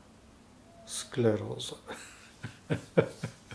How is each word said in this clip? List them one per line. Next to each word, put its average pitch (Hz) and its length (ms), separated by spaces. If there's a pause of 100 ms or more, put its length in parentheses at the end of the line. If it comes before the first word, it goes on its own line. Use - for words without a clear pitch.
(840)
sklerozę. - 880 (960)
<laughs> - 340 (520)